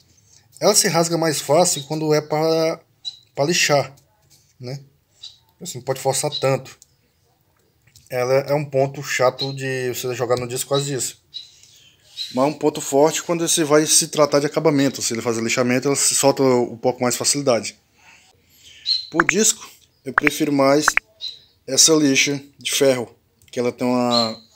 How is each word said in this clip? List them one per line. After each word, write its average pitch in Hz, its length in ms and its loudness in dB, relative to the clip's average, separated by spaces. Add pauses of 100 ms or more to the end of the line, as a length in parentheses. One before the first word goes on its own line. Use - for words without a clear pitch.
(600)
Ela 196 140 4
se 208 140 2
rasga 165 280 0
mais 160 240 0
fácil 156 440 2
quando 156 280 -2
é 147 80 4
pra, 160 600 0 (540)
pra 143 100 0
lixar, 147 500 0 (640)
né? 131 220 -12 (800)
Assim, - 200 -14
pode 131 200 -4
forçar 139 300 -2 (100)
tanto. 135 380 -2 (1300)
Ela 127 300 0
é 139 140 -2
um 147 100 0
ponto 139 380 -2
chato 131 520 0
de 131 360 -6
você 123 240 -6
jogar 120 220 0
no 123 120 -4
disco 123 200 -6
por 139 80 0
causa 139 80 0
disso. 139 360 -6 (1120)
Mas 127 120 2
um 151 60 0
ponto 147 280 -2
forte 147 420 2
quando 170 240 -4
você 165 180 0
vai 151 220 4
se 160 220 2
tratar 147 320 2
de 147 60 0
acabamento. 139 560 0
Se 120 120 -4
ele 113 80 -4
fazer 117 180 -2
lixamento, 123 480 0
ela 139 80 0
se - 180 0
solta 139 280 4
um 123 340 2
pouco 123 260 -2
mais 123 140 0
facilidade. 123 640 -2 (1300)
Por 160 140 0
disco, 208 440 0 (360)
eu 131 80 -12
prefiro 147 400 0
mais 143 340 4 (800)
essa 131 260 4
lixa 143 500 2 (160)
de - 120 -8
ferro, 127 420 2 (380)
que - 80 -12
ela 120 140 0
tem 127 140 -4
uma, 120 500 0 (200)